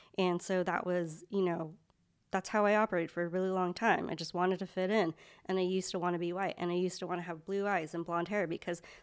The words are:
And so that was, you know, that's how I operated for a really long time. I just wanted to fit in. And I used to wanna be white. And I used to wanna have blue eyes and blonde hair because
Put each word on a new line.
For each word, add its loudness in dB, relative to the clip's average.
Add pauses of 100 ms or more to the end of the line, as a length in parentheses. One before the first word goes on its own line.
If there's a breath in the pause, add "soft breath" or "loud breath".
(180 soft breath)
And 2
so 0
that 0
was, -2
you 2
know, 0 (560)
that's -2
how 4
I 6
operated 2
for -2
a 0
really 0
long 0
time. 2
I -2
just -8
wanted 2
to -4
fit -2
in. 4 (320 soft breath)
And 0
I 2
used 0
to -2
wanna 0
be -2
white. -2
And -2
I 0
used 0
to -6
wanna -2
have -10
blue -2
eyes 0
and -4
blonde 0
hair 0
because -4 (220 soft breath)